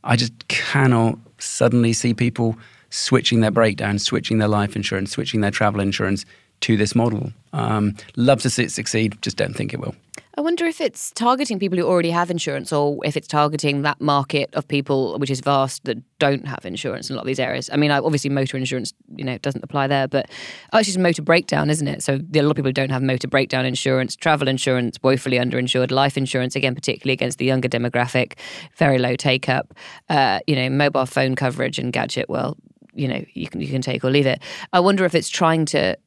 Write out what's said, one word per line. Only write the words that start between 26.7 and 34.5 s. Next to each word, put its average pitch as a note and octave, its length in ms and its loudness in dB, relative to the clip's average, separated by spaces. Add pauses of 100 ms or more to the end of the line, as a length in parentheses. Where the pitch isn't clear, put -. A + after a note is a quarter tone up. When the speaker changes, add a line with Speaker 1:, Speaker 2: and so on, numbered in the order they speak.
Speaker 2:
particularly C3 380 -2
against B2 240 -2
the - 80 -4
younger B2+ 240 2
demographic, B2 680 0 (380)
very C#3 220 4
low B2 180 0
take C3+ 340 0
up, - 240 -2 (340)
uh, C3 380 4
you D3 100 2
know, B2+ 140 0
mobile C#3 340 2
phone C3 300 0
coverage B2+ 440 -2
and B2 140 -4
gadget, - 380 -4
well, C3 260 -4 (380)
you C#3 120 -4
know, C3+ 160 -4 (120)
you E3 140 -8
can, - 120 -8
you C#3 80 -6
can C3+ 140 -4
take B2+ 200 -4
or C3 80 2
leave C#3 160 4
it. B2+ 140 0 (320)